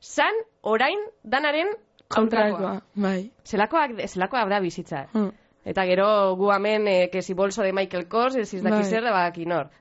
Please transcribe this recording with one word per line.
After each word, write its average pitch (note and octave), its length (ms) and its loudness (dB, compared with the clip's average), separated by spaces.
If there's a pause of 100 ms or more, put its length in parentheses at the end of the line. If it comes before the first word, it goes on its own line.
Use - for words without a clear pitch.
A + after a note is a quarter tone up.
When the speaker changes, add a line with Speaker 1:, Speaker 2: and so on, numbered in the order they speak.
Speaker 1:
Zan E4 320 0 (280)
orain B3 360 2 (240)
danaren D4 460 0 (400)
kontrakoa. A3 420 2
Speaker 2:
Kontrakoa, F#3+ 320 -4 (120)
bai. G3 360 -2 (140)
Speaker 1:
Zelakoak, A3+ 640 0
zelakoa G3 400 -2
da G3+ 120 0
bizitza. E3 520 -6
Speaker 2:
Hmm. G#3 180 0 (360)
Speaker 1:
Eta - 200 -2
gero G3 500 2
gu G3 160 2
hemen, G#3 360 2
eh, F3+ 220 4
que F#3 120 -4
si F#3+ 100 -8
bolso G3 300 0
de F#3+ 100 2
Michael F#3+ 340 -2
Kors, A#3+ 300 0
ez G#3+ 160 -4
dakit G#3+ 280 0
Speaker 2:
Bai. G#3 40 2
Speaker 1:
zer, A3 180 0
da A#3+ 100 0
badaki F3 340 0
nor. E3 240 -2 (100)